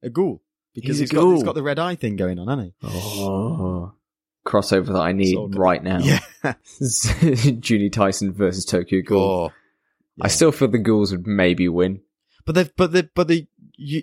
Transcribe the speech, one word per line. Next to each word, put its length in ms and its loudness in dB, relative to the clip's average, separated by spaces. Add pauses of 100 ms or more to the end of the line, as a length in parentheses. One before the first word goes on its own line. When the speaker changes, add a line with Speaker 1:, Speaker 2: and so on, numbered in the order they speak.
Speaker 1:
a 60 -10
ghoul 320 -2 (340)
because 240 -4
Speaker 2:
He's 20 0
a 20 0
Speaker 1:
he's 100 -2
got, 80 2
he's 140 6
Speaker 2:
ghoul. 100 2
Speaker 1:
got 100 -2
the 80 -4
red 160 -4
eye 180 -4
thing 200 -4
going 220 -2
on, 100 -8
hasn't 320 -6
he? 80 -12 (340)
Speaker 2:
Oh, 680 -4 (540)
crossover 400 0
that 160 -2
I 100 0
need 200 2
Speaker 1:
It's 40 0
all 120 -6
good. 120 -4
Speaker 2:
right 240 2
now. 140 -2
Speaker 1:
Yeah. 220 2 (220)
<laughs> 0 -
Speaker 2:
<laughs> 380 -8
Juni 1120 2
Tyson 400 0
versus 320 -2
Tokyo 380 0
Ghoul. 180 2
Speaker 1:
Oh, 260 0 (720)
Speaker 2:
I 40 -2
Speaker 1:
yeah. 40 0
Speaker 2:
still 240 4
feel 160 0
the 100 0
ghouls 340 2
would 140 -6
maybe 420 2
win. 320 0 (460)
Speaker 1:
But 80 -2
the, 220 2
but 160 2
the, 220 0
but 140 2
the, 180 0 (560)